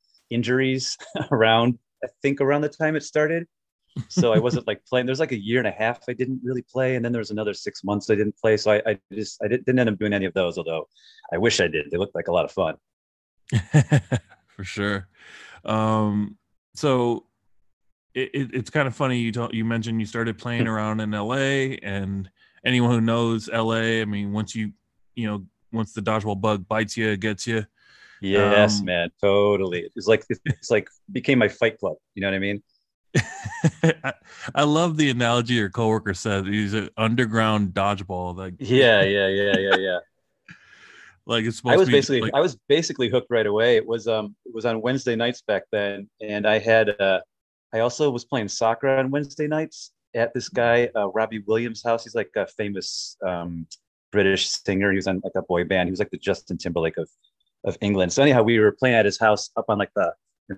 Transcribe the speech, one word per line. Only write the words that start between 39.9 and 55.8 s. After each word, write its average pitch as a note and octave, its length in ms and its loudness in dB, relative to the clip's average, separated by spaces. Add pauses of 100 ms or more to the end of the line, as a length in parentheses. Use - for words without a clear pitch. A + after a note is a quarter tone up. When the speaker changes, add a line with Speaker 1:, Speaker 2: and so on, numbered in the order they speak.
Speaker 2:
<laughs> - 680 -20
like, A2+ 180 0
it's A2+ 200 -4
Speaker 1:
I B2 120 6
Speaker 2:
supposed - 20 8
Speaker 1:
was F#3+ 80 6
Speaker 2:
to B2+ 60 2
be, C#3+ 60 8
Speaker 1:
basically, C3+ 240 2
Speaker 2:
like A2 120 -2
Speaker 1:
I C#3 60 4
was D#3 180 0 (100)
basically D3 400 0
hooked A#2+ 220 -2
right A2 160 2
away. A2+ 300 4
It A2 100 0
was, A2+ 200 -6
um, G#2+ 280 -2 (100)
it A#2+ 100 -14
was A2 120 -6
on A2+ 160 -2
Wednesday B2 340 -2
nights A#2 260 -4
back G2+ 200 -2 (100)
then, G2+ 360 -4 (120)
and G#2 260 -6
I G#2+ 120 4
had, A2 320 4 (100)
uh, F#2+ 200 2 (520)
I A2+ 80 -2
also B2 300 0
was A#2+ 140 -6
playing A2+ 240 -4
soccer A#2 400 -2
on C3+ 220 2
Wednesday D3 360 -4
nights D#3 460 -6 (220)
at A#2 200 -2
this A#2+ 140 -8
guy, A#2+ 480 2
uh, G#2 140 0
Robbie A2 360 -2
Williams' A2+ 380 -2
house. A#2 200 0
He's, A2+ 120 -14
like, G#2+ 200 -4
a G2 100 -2
famous, - 720 -8 (100)
um, E2+ 400 -6 (440)
British G2 400 2
singer. G2 400 0
He F#2+ 60 2
was F#2+ 100 -4
on, F#2+ 160 -2
like, F#2+ 140 -8
a F#2 60 0
boy F2 220 0
band. F2+ 240 0